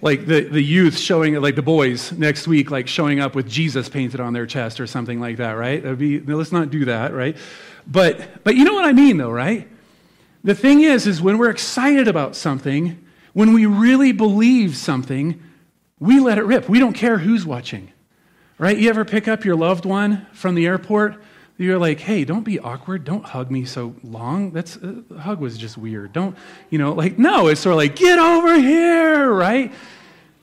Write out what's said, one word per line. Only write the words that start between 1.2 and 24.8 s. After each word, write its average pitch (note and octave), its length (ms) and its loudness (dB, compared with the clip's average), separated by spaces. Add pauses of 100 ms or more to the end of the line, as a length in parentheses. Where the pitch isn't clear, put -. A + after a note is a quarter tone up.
like, C#3 140 0
the D3+ 60 -2
boys C3+ 520 0
next D3+ 340 -2
week, D3 240 2
like, C3 160 -4
showing D3 320 -2
up C#3 160 -4
with A#2+ 140 -4
Jesus C3 400 -4
painted B2+ 320 -6
on A#2+ 100 -6
their A#2+ 140 -6
chest A2+ 340 -8
or B2 80 -8
something A#2+ 320 -8
like A#2 180 -8
that, A#2 160 -6
right? B2+ 300 -6
That'd C3 160 -8
be, C#3+ 220 -2
no, D3 160 -6
let's D#3+ 160 -6
not E3 160 -2
do C#3+ 160 -4
that, A#2+ 280 -4
right? C3 220 -6 (500)
But, - 600 0
but A#3 100 2
you C4 80 6
know F#4+ 100 4
what F#4+ 120 0
I C#4+ 80 4
mean, B3+ 240 8
though, A#2+ 140 -4
right? D3+ 360 -4 (800)
The G3+ 100 2
thing C#4+ 260 6
is, C#4 240 4
is F3+ 160 0
when G3 160 2
we're A#3 120 2
excited C4 580 0
about D#3+ 300 -2
something, D3 680 -4 (280)
when G#3+ 200 4
we A3 120 6
really A#3+ 480 4
believe G#3+ 640 2
something, C#3 640 -4 (580)
we B3+ 220 4
let A#3 160 2
it G#3+ 80 0
rip. A3+ 240 0
We A3+ 100 4
don't B3 140 4
care A3+ 240 0
who's F#3+ 280 0
watching, A#2 460 -10 (640)
right? G3 200 0
You A3 120 2
ever A3 160 0
pick G#3 240 -4
up A3 160 -4
your F3+ 100 0
loved F3 300 -2
one G3+ 480 -2
from F3+ 220 -4
the E3+ 100 0
airport? G#3 580 -2 (340)
You're F#3 200 -2
like, D#3+ 220 -2
"Hey, F#3+ 240 -4
don't F3+ 200 -4
be G#3 140 -6
awkward. C3+ 460 -10
Don't F#3 200 -8
hug B2+ 280 -10
me C3 140 -6
so A#2+ 360 -12
long. B2+ 500 -8
That's, E3+ 260 -12
uh, A3+ 320 -14